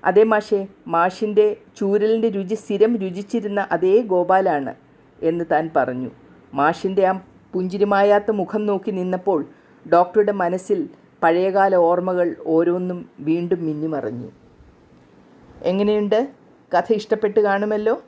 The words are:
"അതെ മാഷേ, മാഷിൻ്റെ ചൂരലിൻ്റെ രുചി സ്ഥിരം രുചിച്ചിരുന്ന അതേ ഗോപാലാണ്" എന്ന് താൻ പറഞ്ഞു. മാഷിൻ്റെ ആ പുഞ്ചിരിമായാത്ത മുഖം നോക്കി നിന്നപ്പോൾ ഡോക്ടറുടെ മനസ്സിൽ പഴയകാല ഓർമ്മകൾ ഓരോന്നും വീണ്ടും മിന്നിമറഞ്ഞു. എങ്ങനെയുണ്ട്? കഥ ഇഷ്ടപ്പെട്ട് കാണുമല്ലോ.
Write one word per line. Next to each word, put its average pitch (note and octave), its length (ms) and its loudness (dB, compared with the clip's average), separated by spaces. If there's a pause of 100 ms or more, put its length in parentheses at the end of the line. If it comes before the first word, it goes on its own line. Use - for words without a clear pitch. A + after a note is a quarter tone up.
"അതെ F#3 200 4
മാഷേ, G#3 380 0 (260)
മാഷിൻ്റെ F#3 600 0 (280)
ചൂരലിൻ്റെ G#3+ 540 0
രുചി G3 260 -4
സ്ഥിരം G#3+ 420 0
രുചിച്ചിരുന്ന G3+ 720 -4
അതേ F#3 300 4
ഗോപാലാണ്" F3+ 720 0 (460)
എന്ന് E3 320 -2
താൻ D#3+ 240 0
പറഞ്ഞു. B2+ 340 -2 (440)
മാഷിൻ്റെ F3+ 520 0
ആ F#3+ 80 2 (400)
പുഞ്ചിരിമായാത്ത G3+ 760 2
മുഖം G#3 340 -4
നോക്കി G3 260 -2
നിന്നപ്പോൾ F#3 480 -2 (460)
ഡോക്ടറുടെ F3 460 4
മനസ്സിൽ F#3 480 -2 (440)
പഴയകാല F#3+ 520 2
ഓർമ്മകൾ F3 600 2 (100)
ഓരോന്നും F3 540 0 (200)
വീണ്ടും E3+ 460 -2
മിന്നിമറഞ്ഞു. D3 640 -6 (1300)
എങ്ങനെയുണ്ട്? G#3 560 0 (520)
കഥ F3 220 0
ഇഷ്ടപ്പെട്ട് G#3+ 460 0
കാണുമല്ലോ. G#3+ 560 0 (120)